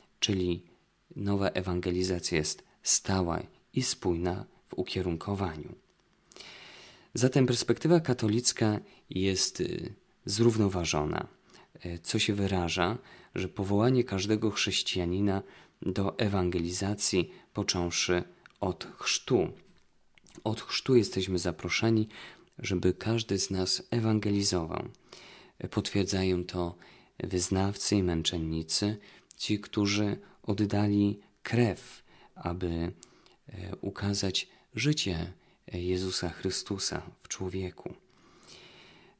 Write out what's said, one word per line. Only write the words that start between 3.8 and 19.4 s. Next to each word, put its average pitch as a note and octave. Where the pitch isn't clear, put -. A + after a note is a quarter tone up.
spójna F2+
w -
ukierunkowaniu. F2+
Zatem B2+
perspektywa B2
katolicka A2
jest, F#2+
y, E2
zrównoważona, F#2
y, F2
co -
się G#2+
wyraża, F#2
że F#2
powołanie G#2+
każdego G#2+
chrześcijanina F#2+
do G2
ewangelizacji, F#2
począwszy F2+
od F#2+
chrztu. -